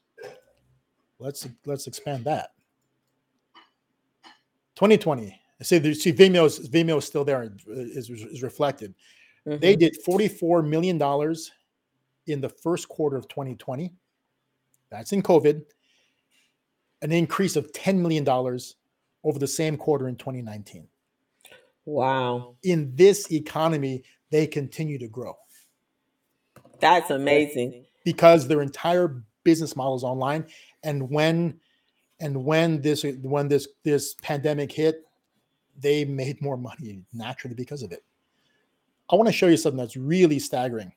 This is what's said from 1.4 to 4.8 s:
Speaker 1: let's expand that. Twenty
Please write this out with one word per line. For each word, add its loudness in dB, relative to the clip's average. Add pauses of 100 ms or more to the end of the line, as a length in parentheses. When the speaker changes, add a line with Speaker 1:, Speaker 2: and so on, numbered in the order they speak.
Speaker 1:
let's -8
expand -10
that. -4 (2250)
Twenty 4